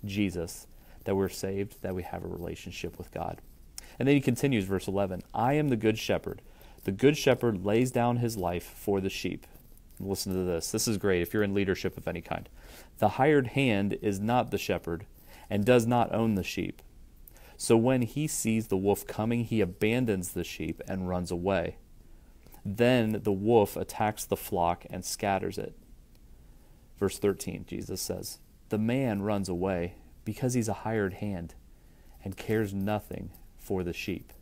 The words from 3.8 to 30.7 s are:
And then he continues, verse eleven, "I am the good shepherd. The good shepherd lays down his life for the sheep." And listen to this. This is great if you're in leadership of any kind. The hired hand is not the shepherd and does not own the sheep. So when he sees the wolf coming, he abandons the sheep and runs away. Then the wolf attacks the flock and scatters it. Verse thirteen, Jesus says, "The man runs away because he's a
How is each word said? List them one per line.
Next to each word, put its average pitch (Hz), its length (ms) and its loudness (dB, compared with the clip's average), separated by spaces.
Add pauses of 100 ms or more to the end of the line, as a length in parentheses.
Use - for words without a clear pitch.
And 123 100 2
then 143 80 8
he 139 60 4
continues, 127 440 2
verse 95 200 0
eleven, 95 360 -2 (120)
"I 120 200 2
am 151 160 2
the 123 80 2
good 110 200 2
shepherd. - 440 -2 (420)
The - 80 -2
good 131 260 4
shepherd 117 480 2
lays 113 240 4
down 120 280 2
his 117 180 -2
life 87 280 -2
for - 360 -2
the 95 100 0
sheep." - 380 -6 (500)
And 95 120 -6
listen 95 240 -2
to 92 100 0
this. 87 280 -2
This 113 180 0
is 107 80 0
great 92 240 2
if 85 120 -4
you're 110 80 2
in 101 120 0
leadership 95 440 0
of - 100 -8
any 85 140 -6
kind. - 280 -8 (480)
The 107 120 4
hired 135 380 6
hand 107 540 2
is 101 180 0
not 113 320 2
the 101 60 0
shepherd 85 480 -2 (440)
and 104 160 2
does 120 220 6
not 120 260 4
own 110 220 2
the 92 80 0
sheep. - 380 -4 (800)
So - 140 6
when 123 280 4
he 143 220 -2
sees 113 420 0
the 98 100 0
wolf 98 280 2
coming, 117 380 -2
he 113 160 0
abandons 104 720 0
the 87 140 -4
sheep - 420 -6
and 92 220 -4
runs 90 200 -2
away. 90 460 0 (880)
Then 110 600 2
the 104 100 2
wolf 104 420 4
attacks 107 480 -2
the - 140 -2
flock 87 520 0
and 92 140 -8
scatters 98 540 -2
it. - 180 -8 (1200)
Verse 98 220 -2
thirteen, 95 480 -2
Jesus - 320 -8
says, - 400 -8 (300)
"The 110 80 0
man 113 460 0
runs 101 260 0
away 87 460 -2 (280)
because 123 300 -2
he's 113 160 2
a 101 40 0